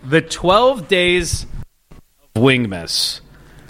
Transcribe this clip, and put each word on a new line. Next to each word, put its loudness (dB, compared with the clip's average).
the 2
twelve 0
days 0
of 2
Wingmas. 0